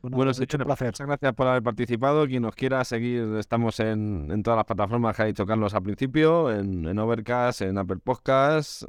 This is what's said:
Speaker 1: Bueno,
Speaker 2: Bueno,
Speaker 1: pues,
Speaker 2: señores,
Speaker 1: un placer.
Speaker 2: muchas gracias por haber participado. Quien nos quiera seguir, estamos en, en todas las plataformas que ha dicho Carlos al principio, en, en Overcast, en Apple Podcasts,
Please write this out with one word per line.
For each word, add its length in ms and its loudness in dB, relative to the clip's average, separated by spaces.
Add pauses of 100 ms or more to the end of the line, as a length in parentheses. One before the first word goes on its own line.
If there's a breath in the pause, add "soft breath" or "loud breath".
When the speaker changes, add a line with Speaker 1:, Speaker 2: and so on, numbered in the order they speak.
Speaker 1:
Bueno, 160 -6
Speaker 2:
Bueno, 160 4
Speaker 1:
pues, 40 -10
Speaker 2:
señores, 220 -2
Speaker 1:
un 60 -4
placer. 240 -2
Speaker 2:
muchas 180 -8
gracias 280 0
por 120 2
haber 160 2
participado. 640 2
Quien 140 -2
nos 120 -2
quiera 300 -2
seguir, 400 -2 (160)
estamos 400 0
en, 500 -2
en 140 0
todas 140 2
las 80 2
plataformas 500 0
que 60 0
ha 40 2
dicho 200 -2
Carlos 280 0
al 100 -2
principio, 680 2
en, 340 -2
en 140 -2
Overcast, 640 0
en 160 -2
Apple 260 -4
Podcasts, 840 0